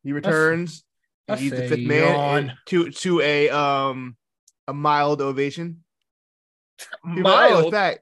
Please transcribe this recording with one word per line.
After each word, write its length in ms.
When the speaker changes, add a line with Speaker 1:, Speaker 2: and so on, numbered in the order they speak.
Speaker 1:
He 80
Speaker 2:
That's, 140
Speaker 1:
returns. 580
Speaker 2:
that's 120
Speaker 1:
He's 120
the 140
Speaker 2:
a 40
Speaker 1:
fifth 160
man 640
Speaker 2:
yawn. 180
Speaker 1:
to, 240
to 320
a, 300
um, 680
a 60
mild 480
ovation. 640
People 160
are 60
like, 160
"Oh, 60
it's 40
Speaker 2:
Mild? 120
Speaker 1:
Pac." 280